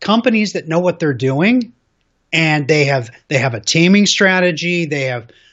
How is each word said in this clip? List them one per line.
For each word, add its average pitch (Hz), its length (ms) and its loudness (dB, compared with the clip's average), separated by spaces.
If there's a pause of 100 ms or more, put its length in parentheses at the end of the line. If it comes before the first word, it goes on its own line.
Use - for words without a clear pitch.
companies 220 520 0
that 160 160 -8
know 160 120 0
what 175 180 -2
they're 147 160 -2
doing, 160 580 0 (600)
and 156 360 0
they 151 160 2
have, 135 260 -2 (180)
they 143 100 -2
have 123 160 -2
a 110 60 -8
teaming 190 460 2
strategy, 175 800 0
they 143 180 -4
have, 123 240 -6 (240)